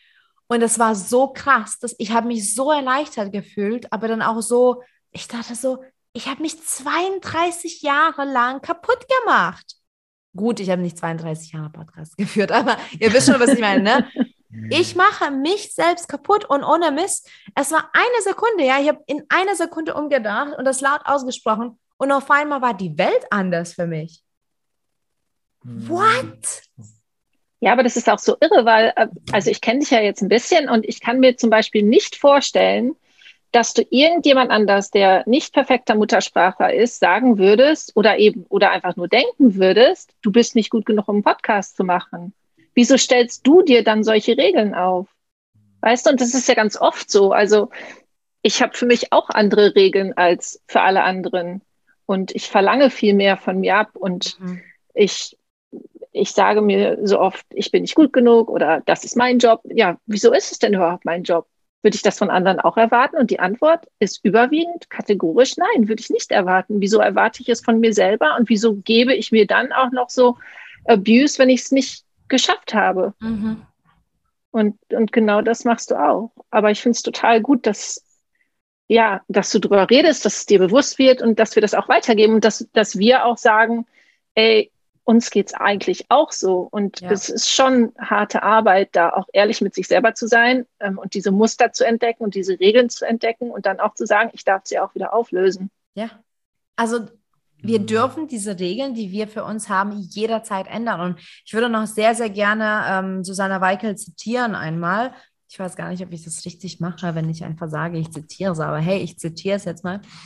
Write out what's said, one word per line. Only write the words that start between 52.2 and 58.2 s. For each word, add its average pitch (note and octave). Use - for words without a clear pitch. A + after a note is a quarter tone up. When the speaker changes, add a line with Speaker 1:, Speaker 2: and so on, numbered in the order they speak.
Speaker 3:
ich -
verlange A3
viel G#3
mehr G3
von F#3+
mir F#3
ab G#3+
und F#3
Speaker 1:
Mhm. F3+
Speaker 3:
ich, -
ich G3+
sage G#3
mir G3
so G3
oft, F#3+
ich -
bin F3+
nicht F3+
gut D#4
genug A#3